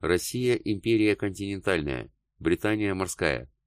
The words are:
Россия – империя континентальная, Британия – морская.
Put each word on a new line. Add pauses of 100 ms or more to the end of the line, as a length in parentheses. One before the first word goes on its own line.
Россия –
империя
континентальная, (280)
Британия –
морская. (140)